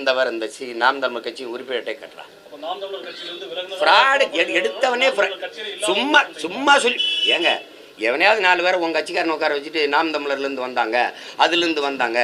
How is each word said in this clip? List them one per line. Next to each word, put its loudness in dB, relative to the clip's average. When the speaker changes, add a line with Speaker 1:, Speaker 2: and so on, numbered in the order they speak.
Speaker 1:
இந்த 2
வர 2
இந்த -4
சி-, -10
நாம் 2
தமிழர் -4
கட்சி -10
உறுப்பினர் -4
அட்டை -6
கட்டுறா. -18
Speaker 2:
அப்ப -20
நாம் -6
தமிழர் -10
கட்சியில -12
இருந்து -12
விலகுனதா -8
Speaker 1:
ஃப்ராடு 6
எடு-, -2
Speaker 2:
நாம் 2
Speaker 1:
எடுத்தவனே 2
ஃப்ரா-, 2
Speaker 2:
தமிழர் -12
கட்சியில -10
இல்லாம -4
Speaker 1:
சும்மா, 4
Speaker 2:
சொல்றீங்க. -4
Speaker 1:
சும்மா 2
சொல்லி, 0
ஏங்க, 2
எவனையாவது 4
நாலு 4
பேரை 2
உங்க -2
கட்சிக்காரனை -2
உட்கார 0
வச்சுட்டு -4
நாம் 2
தமிழர்ல -2
இருந்து -6
வந்தாங்க, 0
அதுல 2
இருந்து 0
வந்தாங்க 0